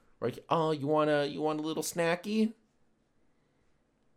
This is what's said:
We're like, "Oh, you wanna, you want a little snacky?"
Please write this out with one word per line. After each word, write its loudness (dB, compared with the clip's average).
We're -4
like, -8
"Oh, 2
you -2
wanna, 2
you -6
want 0
a -4
little -4
snacky?" 0